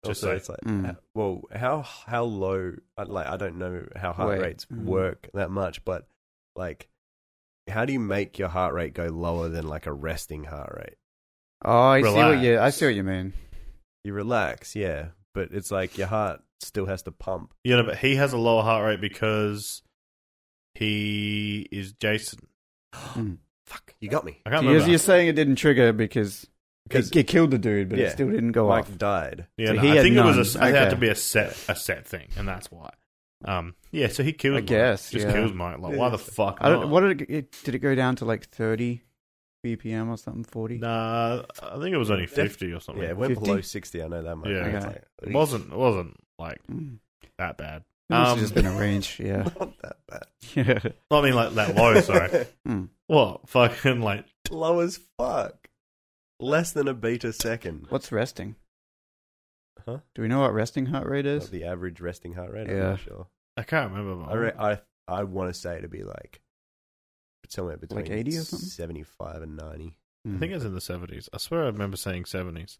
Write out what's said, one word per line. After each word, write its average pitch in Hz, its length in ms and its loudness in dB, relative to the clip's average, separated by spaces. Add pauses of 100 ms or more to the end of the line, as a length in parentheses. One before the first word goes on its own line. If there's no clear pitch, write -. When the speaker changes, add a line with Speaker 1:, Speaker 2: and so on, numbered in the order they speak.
Speaker 1:
Just 107 200 -6
Speaker 2:
Also, 92 80 0
Speaker 1:
say. 85 60 -2
Speaker 2:
it's - 100 -14
like, - 180 -12
Speaker 3:
Mm. 98 240 -4
Speaker 2:
h-, 90 60 -12 (180)
well, 101 280 -4 (120)
how, 127 280 -2
how 120 420 -6
low, 95 480 -2 (240)
I, 107 80 -8
like, 92 240 -6
I 80 80 -6
don't 92 220 -8
know 90 360 -8
how 87 180 -6
heart 98 180 -2
Speaker 3:
Wait. 98 120 -2
Speaker 2:
rates 85 300 -8
Speaker 3:
Mm. 117 140 -10
Speaker 2:
work 92 480 -2
that 98 180 -4
much, 95 320 -6
but, - 240 -6 (480)
like, 87 320 -10 (800)
how 110 160 -2
do 139 80 -2
you 131 80 0
make 101 400 -2
your 95 80 -2
heart 87 260 0
rate 80 200 -4
go 87 120 -4
lower 85 420 -4
than, 82 200 -6
like, 76 180 -8
a 78 60 -6
resting 76 520 -8
heart 76 320 -12
rate? - 200 -14 (680)
Speaker 3:
Oh, - 140 0
I 135 220 8
see 135 80 4
what 104 80 4
Speaker 1:
Relax. 123 260 6
Speaker 3:
you, 117 160 6
I 120 120 6
see 151 160 0
what 127 100 4
you 98 80 -2
mean. 95 300 -4 (680)
Speaker 2:
You 101 120 -8
relax, 101 600 -2
yeah, 82 340 -4 (260)
but 98 180 -6
it's 95 180 -8
like 95 280 -4
your 95 100 -2
heart 104 320 -2 (200)
still - 260 -6
has 95 160 -6
to 90 100 -12
pump. - 400 -8 (100)
Speaker 1:
Yeah, 123 140 4
no, 120 80 6
but - 140 -4
he 135 180 2
has 139 160 2
a 123 60 -2
lower 113 240 4
heart 110 240 2
rate 107 160 0
because 104 800 -2 (920)
he 104 960 -2
is 98 220 -10
Jason. - 540 -4 (480)
Speaker 3:
Mm. 107 420 -6 (160)
Speaker 2:
<gasps> - 140 -20
Fuck, - 340 -20
you 104 80 -10
got 131 160 -2
me. - 220 -14
Speaker 1:
I 104 40 -4
can't 151 100 2
Speaker 3:
So 151 40 2
you're, 131 80 8
Speaker 1:
remember. 156 180 8
Speaker 3:
you're 170 80 8
saying 175 300 6
it 156 80 2
didn't 143 200 4
trigger 123 360 6
because 107 540 -2 (420)
Speaker 2:
Because 127 220 2
Speaker 3:
it, - 60 4
it 151 120 8
killed 165 220 6
the 131 80 2
dude, 101 320 2
but 127 80 -2
Speaker 2:
Yeah. 123 80 4
Speaker 3:
it 80 60 0
still 131 180 0
didn't 117 220 0
go 110 160 4
Speaker 2:
Mike 113 180 4
Speaker 3:
off. 98 120 -14
Speaker 2:
died. 87 480 -2 (120)
Speaker 1:
Yeah, 113 100 0
Speaker 3:
So 110 60 4
Speaker 1:
no, 110 80 4
Speaker 3:
he 143 80 8
Speaker 1:
I 151 60 8
Speaker 3:
had 139 60 10
Speaker 1:
think 120 140 8
it 120 80 10
was - 120 8
a - 20 6
Speaker 3:
none. 120 80 4
Speaker 1:
s-, 110 100 -2
it - 40 2
had 131 140 6 (120)
Speaker 3:
Okay. 95 40 4
Speaker 1:
to 92 60 2
be 113 120 4
a 104 60 4
set, - 540 -2
a 143 80 0
set - 300 -6
thing, 87 300 -12
and 101 120 -4
that's 90 240 -10
why. - 180 -16 (540)
Um, 87 300 -4 (180)
yeah, 143 160 0
so - 140 -2
he 151 100 0
kills 139 240 0
Speaker 3:
I 123 40 2
Speaker 1:
Mike. 104 60 -6
Speaker 3:
guess, 110 440 2
Speaker 1:
Just 104 160 -2
Speaker 3:
yeah. 104 60 2
Speaker 1:
kills 107 200 2
Mike. 87 260 -6
Like, 87 140 -6
Speaker 2:
Yeah. 143 60 -2
Speaker 1:
why 123 100 2
the 113 100 -2
fuck 98 420 -2
Speaker 3:
I - 100 4
don't, 131 100 4
Speaker 1:
not? - 100 -4
Speaker 3:
what 165 120 6
did 190 200 2
it, - 80 -10
it, 147 340 -6
did 127 100 -4
it 131 40 -2
go 139 160 2
down 127 220 2
to, - 80 -8
like, 113 240 -2
thirty 113 540 -2 (600)
B 117 140 -4
P 110 160 -8
M 113 180 -4
or 113 80 -6
something? - 260 -12
Forty? 113 340 -8
Speaker 1:
Nah, 117 640 -2 (200)
I - 160 -12
think 180 160 -4
it - 40 2
was 110 120 0
only 95 160 0
Speaker 2:
Def-, - 80 -12
Speaker 1:
fifty 101 380 -2
or 82 80 -10
something. - 240 -10
Speaker 2:
yeah, 82 60 -4
it 87 60 -6
went 123 180 0
below 104 220 -2
Speaker 3:
Fifty? 95 120 -6
Speaker 2:
sixty, 87 340 -10
I 80 60 -8
know 85 140 -8
that 82 140 -8
much. 80 120 -8
Speaker 1:
Yeah. 95 180 -2
Speaker 2:
It's 101 180 -4
Speaker 3:
Okay. 101 100 -10
Speaker 2:
like, - 100 -18 (180)
Speaker 1:
It 98 100 -8
wasn't, 135 400 -2
it 85 60 -8
wasn't, 104 380 0 (220)
like, 82 280 -12
Speaker 3:
Mm. 139 320 -10 (400)
Speaker 1:
that 87 180 -6
bad. 76 260 -14
Speaker 3:
It - 20 -20 (300)
must 123 140 6
have 120 100 2
Speaker 1:
Um, 110 40 2
Speaker 3:
just 104 120 -2
been - 120 6
a 95 120 -2
range, 101 420 -2
Speaker 2:
<laughs> - 40 -8
Speaker 3:
yeah. 98 180 -2 (160)
Speaker 2:
Not - 240 -8
that - 140 -14 (120)
bad. - 180 -14 (140)
Speaker 3:
<laughs> - 140 -20
Yeah. 123 360 2 (260)
Speaker 1:
I 147 60 6
mean, 135 120 6
like, 117 200 2
that 104 220 2
low, 113 240 10
sorry. 90 460 4 (100)
Speaker 2:
<laughs> - 120 -14
Speaker 3:
Mm. 95 200 -2 (180)
Speaker 1:
What? 127 420 4
Fucking, 120 540 4
like, 104 220 -2 (260)
Speaker 2:
Low 165 300 2
as 175 180 -2 (200)
fuck. 151 500 -4 (760)
Less 156 300 0
than 143 160 0
a 135 60 -2
beat 117 300 -2
a 113 100 -2
second. 90 560 -6
Speaker 3:
What's - 200 -6
resting? 107 460 -6 (1300)
Speaker 2:
Huh? 123 120 -10 (160)
Speaker 3:
Do 117 80 -6
we 113 60 0
know 131 120 2
what 127 140 2
resting 117 320 -2
heart 135 200 -4
rate 139 200 -2
is? 143 180 -2
Speaker 2:
Like 95 60 -18
the 87 140 -10
average 87 360 -8
resting 87 340 -10
heart 90 180 -12
rate? 110 160 -10
I'm 98 80 -4
Speaker 3:
Yeah. 95 140 -2
Speaker 2:
not 95 100 -4
sure. - 260 -16 (320)
Speaker 1:
I 113 40 -8
can't 135 300 -2
remember, 95 320 -8
but - 80 -8
Speaker 2:
I 110 40 -2
re-, 113 220 0
I, 104 220 0 (280)
I 95 160 -2
wanna 92 300 -4
say 87 280 -10
to - 60 -12
be, - 140 -12
like, 50 380 -16 (1080)
somewhere 87 280 -8
between - 280 -10
Speaker 3:
Like - 60 -12
eighty 117 260 -4
or 165 60 -6
something? 170 260 -10
Speaker 2:
seventy-five 80 760 -12
and 78 140 -14
ninety. 78 400 -16 (300)
Speaker 3:
Mm. 101 100 -6
Speaker 1:
I - 20 -4
think 165 160 -4
it's 151 100 -8
in 101 100 -6
the 92 60 -8
seventies. 90 520 -12
I - 60 -14
swear 165 260 -4
I - 20 0
remember 101 320 -6
saying 90 280 -6
seventies. 90 540 -10